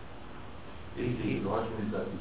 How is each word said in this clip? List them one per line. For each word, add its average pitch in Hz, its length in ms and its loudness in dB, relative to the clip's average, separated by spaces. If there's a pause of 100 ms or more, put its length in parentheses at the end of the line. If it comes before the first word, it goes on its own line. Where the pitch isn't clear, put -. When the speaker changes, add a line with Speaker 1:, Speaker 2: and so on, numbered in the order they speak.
(960)
Speaker 1:
Esse 120 300 2
Speaker 2:
E, 135 140 6
Speaker 1:
Diógenes 98 500 2
da, 98 80 2 (220)